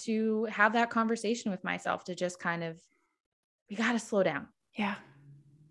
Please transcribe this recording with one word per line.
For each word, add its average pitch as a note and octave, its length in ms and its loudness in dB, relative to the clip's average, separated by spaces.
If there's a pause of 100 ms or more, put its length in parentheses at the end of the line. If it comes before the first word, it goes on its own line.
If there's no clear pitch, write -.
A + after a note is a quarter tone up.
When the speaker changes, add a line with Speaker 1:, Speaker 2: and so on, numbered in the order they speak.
Speaker 1:
to A3 420 0
have G#3 280 4
that A#3 180 4
conversation A3+ 600 0
with F#3 120 -6
myself F3+ 420 -2
to F3+ 100 -6
just F3+ 240 -4
kind E3+ 240 -2
of, E3 160 -8 (920)
"We G3+ 80 -12
gotta A3+ 220 2
slow G3+ 240 0
down." D3+ 260 -2 (260)
Speaker 2:
Yeah. G3+ 200 0 (760)